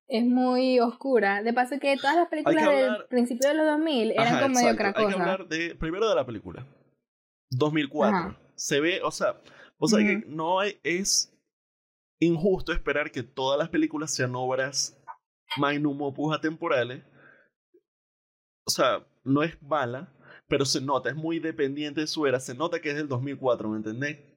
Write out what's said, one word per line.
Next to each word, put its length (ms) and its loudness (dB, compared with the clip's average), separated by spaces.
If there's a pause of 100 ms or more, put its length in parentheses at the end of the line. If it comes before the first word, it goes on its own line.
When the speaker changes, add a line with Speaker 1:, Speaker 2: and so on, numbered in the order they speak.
Speaker 1:
es 180 0
muy 540 4
oscura. 640 2
De 80 -2
paso 300 -2
que 160 2
todas 180 0
las 160 2
Speaker 2:
Hay 120 -4
que 20 -
Speaker 1:
películas 240 4
del 220 4
Speaker 2:
hablar 180 -6
Speaker 1:
principio 400 2
de 60 2
los 100 2
dos 140 2
mil 320 0
eran 160 2
Speaker 2:
Ajá, 160 2
Speaker 1:
como 120 2
medio 160 6
Speaker 2:
exacto. 280 0
Hay 80 4
que 60 0
Speaker 1:
cracosa. 180 0
Speaker 2:
hablar 180 -6
de, 260 -4
primero 340 -2
de 60 2
la 100 2
película. 400 -12 (840)
Dos 240 2
mil 160 0
cuatro. 400 2
Speaker 1:
Ajá. 100 -16 (160)
Speaker 2:
Se 240 0
ve, 240 0
o 80 -2
sea, 240 -2 (440)
o 100 2
sea 100 4
que 260 4
Speaker 1:
Ujú. 0 - (100)
Speaker 2:
no 260 0
hay, 220 -4
es 500 -2 (880)
injusto 500 2
esperar 400 -2
que 120 -6
todas 360 0
las 80 -2
películas 460 -2
sean 240 -2
obras 600 -4 (600)
magnum 440 0
opus 320 -2
atemporales. 720 -2 (1600)
O 60 0
sea, 340 2 (180)
no 200 2
es 180 -4
mala, 520 -4 (360)
pero 160 2
se 160 -2
nota, 280 -2
es 60 -4
muy 240 -4
dependiente 600 -4
de 60 -4
su 200 -2
era. 140 2
Se 120 -10
nota 280 -4
que 80 -4
es 80 -2
del 100 -4
dos 140 -2
mil 160 -6
cuatro, 320 0
¿me 80 -2
entendés? 420 -6 (180)